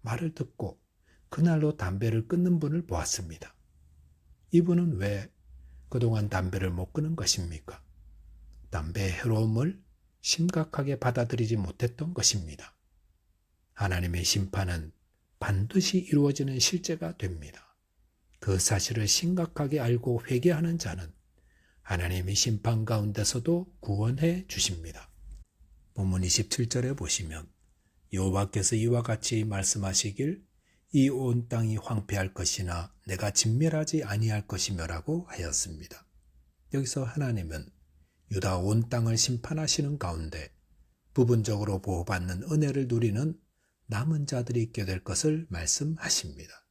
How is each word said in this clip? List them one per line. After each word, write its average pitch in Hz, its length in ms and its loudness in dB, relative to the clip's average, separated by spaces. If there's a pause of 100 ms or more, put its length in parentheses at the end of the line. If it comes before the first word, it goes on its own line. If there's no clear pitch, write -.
말을 123 340 -4
듣고 - 440 -8 (500)
그날로 151 480 2
담배를 110 500 0
끊는 175 320 4
분을 151 260 0
보았습니다. 82 720 -4 (960)
이분은 175 460 4
왜 101 340 -2 (580)
그동안 113 400 2
담배를 92 400 0
못 90 220 -4
끊은 156 240 -2
것입니까? 85 680 -4 (880)
담배의 87 440 -2
해로움을 113 680 2 (400)
심각하게 156 800 0
받아들이지 120 560 2
못했던 120 580 -2
것입니다. 80 640 -2 (1000)
하나님의 87 520 0
심판은 90 680 0 (480)
반드시 113 600 2
이루어지는 143 600 2
실제가 165 560 0
됩니다. 82 640 -8 (640)
그 95 200 2
사실을 104 480 0
심각하게 165 720 2
알고 120 480 2
회개하는 165 500 2
자는 87 360 -6 (680)
하나님의 90 540 0
심판 110 500 2
가운데서도 117 920 0
구원해 135 680 0
주십니다. - 640 -4 (840)
본문 92 300 2
이십칠 113 460 2
절에 127 240 0
보시면 80 560 -4 (640)
"여호와께서 98 640 2
이와 117 280 2
같이 110 420 -2
말씀하시길 101 1000 -2 (480)
이 139 160 6
온 123 400 0
땅이 113 280 0
황폐할 101 560 -4
것이나 87 600 -4 (120)
내가 101 260 -2
진멸하지 151 720 2
아니할 107 440 0
것이며라고 90 840 -4
하였습니다." - 800 -6 (640)
여기서 139 300 -2
하나님은 104 640 -4 (640)
유다 92 280 0
온 107 300 2
땅을 117 280 2
심판하시는 143 800 0
가운데 82 560 -6 (600)
부분적으로 107 680 2
보호받는 90 680 -2
은혜를 139 360 2
누리는 117 520 0 (480)
남은 143 400 0
자들이 120 360 0
있게 110 220 -4
될 92 180 -2
것을 156 460 0
말씀하십니다. 87 1200 -4